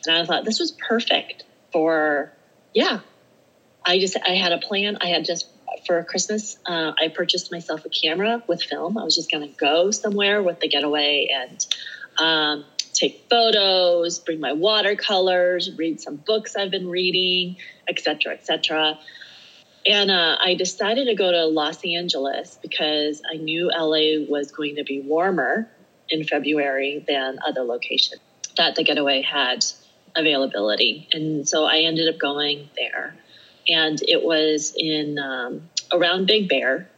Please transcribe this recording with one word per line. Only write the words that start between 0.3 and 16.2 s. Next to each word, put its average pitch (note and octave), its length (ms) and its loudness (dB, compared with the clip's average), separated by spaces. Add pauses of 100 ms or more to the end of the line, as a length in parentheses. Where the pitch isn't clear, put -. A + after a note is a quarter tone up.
"This A3 140 -2
was E4+ 140 -2
perfect - 720 -2 (280)
for," D#3 600 2 (420)
yeah. B3+ 260 2 (840)
I F3+ 140 4
just, F#3+ 260 0
I F#3 100 2
had F#3 180 2
a E3+ 60 0
plan. G3+ 420 -2
I F3+ 80 -2
had E3 160 0
just, E3+ 220 -4 (400)
for E3+ 180 2
Christmas, G#3 520 -4 (100)
uh, D#3+ 340 -2
I D#3+ 80 2
purchased - 420 -2
myself E3+ 340 -6
a - 40 -10
camera G3 580 0
with E3+ 160 -2
film. F3 340 -4
I - 60 -4
was D#3+ 140 2
just D#3+ 140 -2
gonna D3+ 180 -4
go D#3+ 420 2
somewhere G3+ 500 0
with F3 200 0
the - 80 -2
Getaway D3 680 0
and, - 320 -6 (500)
um, D#3 480 2 (280)
take - 360 0
photos, F#3+ 920 4
bring D#3+ 180 -6
my C#3 140 -2
watercolors, F#3 1200 2
read D#3+ 240 -4
some D3 140 -10
books G#3+ 400 -2